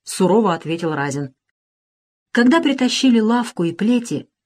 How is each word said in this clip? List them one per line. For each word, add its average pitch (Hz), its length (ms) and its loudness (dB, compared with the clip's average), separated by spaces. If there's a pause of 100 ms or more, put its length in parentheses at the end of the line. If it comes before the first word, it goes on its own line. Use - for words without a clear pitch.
сурово 190 500 0
ответил 165 400 -6
Разин. 143 400 -6 (1000)
Когда 254 280 4
притащили 262 600 2
лавку 233 420 -2
и 165 100 -2
плети, 226 560 -2 (180)